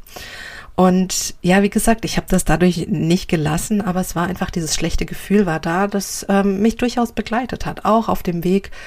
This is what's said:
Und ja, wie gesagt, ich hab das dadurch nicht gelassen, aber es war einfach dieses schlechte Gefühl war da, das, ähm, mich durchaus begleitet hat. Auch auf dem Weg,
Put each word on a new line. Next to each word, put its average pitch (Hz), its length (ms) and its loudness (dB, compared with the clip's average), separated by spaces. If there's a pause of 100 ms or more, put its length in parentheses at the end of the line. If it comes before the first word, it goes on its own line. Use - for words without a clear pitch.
(760)
Und 185 680 2
ja, 185 200 4
wie 202 80 4
gesagt, 220 360 2
ich - 120 -4
hab - 100 -2
das 185 180 2
dadurch 165 420 2
nicht 160 400 0
gelassen, 165 540 0
aber 180 180 -2
es - 160 -4
war 175 120 0
einfach 185 220 -4
dieses 160 240 -4
schlechte - 320 0
Gefühl 196 400 2
war 160 140 0
da, 170 280 0
das, - 420 -6
ähm, 196 320 2
mich 220 160 2
durchaus 240 340 0
begleitet - 540 -4
hat. 156 200 -6
Auch 220 240 2
auf - 140 0
dem 170 200 -4
Weg, 190 280 0 (160)